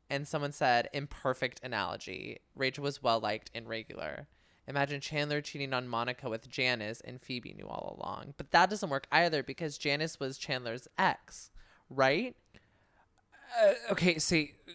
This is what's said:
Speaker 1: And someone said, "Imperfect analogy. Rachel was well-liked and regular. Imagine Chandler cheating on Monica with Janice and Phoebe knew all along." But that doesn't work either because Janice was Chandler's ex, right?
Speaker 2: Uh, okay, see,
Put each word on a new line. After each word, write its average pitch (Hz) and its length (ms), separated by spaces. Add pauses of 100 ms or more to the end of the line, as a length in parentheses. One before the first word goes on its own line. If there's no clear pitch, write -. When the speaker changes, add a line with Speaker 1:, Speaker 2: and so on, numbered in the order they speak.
Speaker 1:
And 143 200
someone 143 240
said, 123 400
"Imperfect 131 720
analogy. 101 760 (160)
Rachel 135 300
was 143 180
well-liked 110 520
and 113 140
regular. 113 600 (400)
Imagine 143 320
Chandler 147 400
cheating 139 340
on 127 140
Monica 120 420
with 110 180
Janice 120 520
and 123 200
Phoebe 123 320
knew 50 140
all - 340
along." - 360
But - 160
that 185 180
doesn't 202 200
work 135 200
either 156 320
because 143 340
Janice 151 440
was 135 180
Chandler's 127 480 (100)
ex, - 540 (380)
right? 143 480 (1200)
Speaker 2:
Uh, 208 120 (180)
okay, 165 300
see, 151 320 (220)